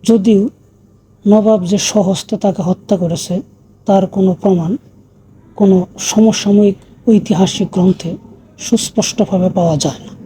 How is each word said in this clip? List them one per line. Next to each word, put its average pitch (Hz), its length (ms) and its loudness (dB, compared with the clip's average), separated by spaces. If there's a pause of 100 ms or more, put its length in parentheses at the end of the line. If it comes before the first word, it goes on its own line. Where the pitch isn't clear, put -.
যদিও 208 380 4 (840)
নবাব 214 400 4
যে 196 140 0
স্বহস্তে 196 580 -2
তাকে 196 240 -2
হত্যা 185 360 -2
করেছে, 175 360 -4 (540)
তার 196 200 2
কোনো 190 280 0
প্রমাণ 180 360 -2 (840)
কোনো 196 200 4 (220)
সমসাময়িক 208 800 2 (300)
ঐতিহাসিক 185 640 0
গ্রন্থে 180 400 0 (480)
সুস্পষ্টভাবে 196 920 -2
পাওয়া 165 280 0
যায় 139 260 -6
না। - 100 -20 (120)